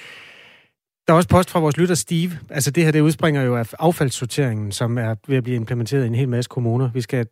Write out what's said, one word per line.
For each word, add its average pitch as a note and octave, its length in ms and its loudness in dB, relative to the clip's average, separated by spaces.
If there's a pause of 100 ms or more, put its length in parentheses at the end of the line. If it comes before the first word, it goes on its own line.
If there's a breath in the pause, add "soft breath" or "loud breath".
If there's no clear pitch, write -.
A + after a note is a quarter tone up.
(1080 loud breath)
Der E3+ 60 4
er D#3+ 40 6
også F3 120 2
post F3+ 200 4
fra F3+ 100 -2
vores D3+ 180 2
lytter F3 180 2
Steve. F3 360 -2 (180)
Altså, C#3+ 220 -2
det E3 120 2
her, D#3 80 4
det D3+ 100 4
udspringer D3+ 400 2
jo B2 160 0
af A2+ 220 -4
affaldssorteringen, B2+ 920 -2
som A#2+ 260 -2
er A2+ 180 -2 (120)
ved C3+ 100 0
at B2+ 60 0
blive B2 120 -4
implementeret A#2+ 480 -2
i A#2 40 0
en A#2 80 -2
hel B2+ 140 0
masse A#2+ 200 -2
kommuner. B2 440 0
Vi B2+ 80 -2
skal A#2 300 -4